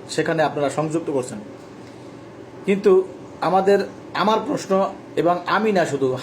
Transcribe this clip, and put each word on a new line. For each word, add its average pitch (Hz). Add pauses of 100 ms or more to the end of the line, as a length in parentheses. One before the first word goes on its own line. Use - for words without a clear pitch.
সেখানে 160
আপনারা 139
সংযুক্ত 156
করছেন। 123 (1300)
কিন্তু 190 (380)
আমাদের, 185 (340)
আমার 208
প্রশ্ন, 196 (260)
এবং 170
আমি 208
না 175
শুধু, 135